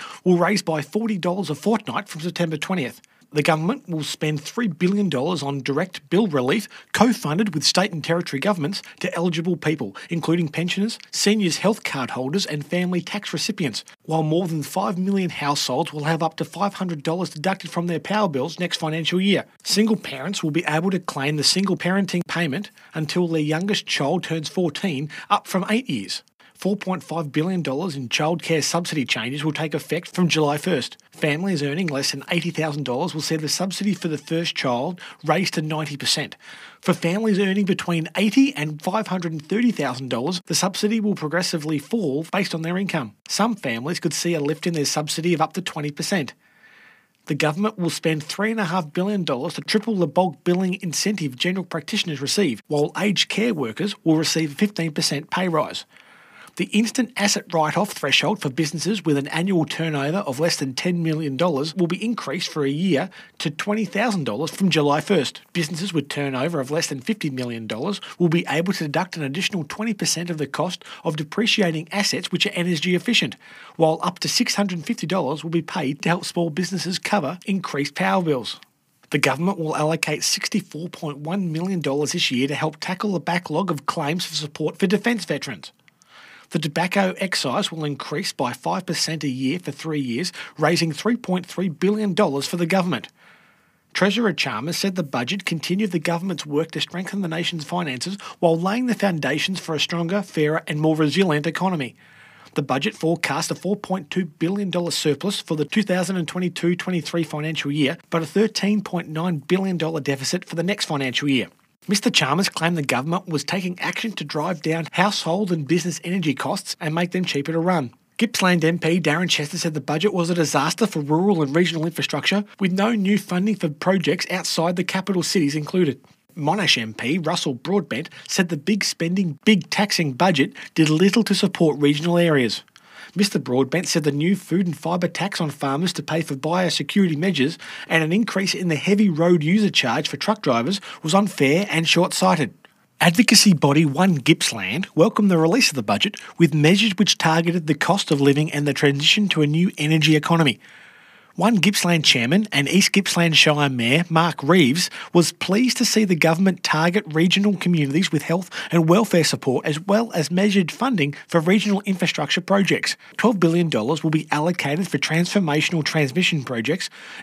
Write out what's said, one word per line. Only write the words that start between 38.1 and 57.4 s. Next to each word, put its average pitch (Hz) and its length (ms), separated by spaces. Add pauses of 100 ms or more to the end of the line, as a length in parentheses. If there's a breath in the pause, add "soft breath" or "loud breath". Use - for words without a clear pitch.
eighty 240 400
and 151 260
five 208 240
hundred 175 280
and 151 140
thirty 240 220
thousand 131 400
dollars, 135 380
the 165 80
subsidy 208 440
will 202 140
progressively 156 640
fall 160 540
based 185 240
on 160 80
their 175 160
income. 165 340 (140)
Some 220 280
families 135 440
could 165 140
see 170 200
a 160 60
lift 151 260
in 175 80
their 147 120
subsidy 160 500
of 147 60
up 156 120
to 185 80
twenty 147 300
percent. 147 420 (920 soft breath)
The 151 80
government 165 420
will 170 140
spend 160 320
three 208 260
and 226 100
a 202 60
half 165 280
billion 196 300
dollars 147 320
to - 60
triple 214 340
the 175 120
bulk 180 360
billing 180 380
incentive 160 540
general 180 300
practitioners 160 540
receive, 135 460
while 147 340
aged 190 300
care 226 240
workers 156 400 (100)
will 160 140
receive 160 360
a - 20
fifteen 165 360
percent 151 380
pay 185 180
rise. 156 380 (720 loud breath)
The - 180
instant 226 420
asset 202 380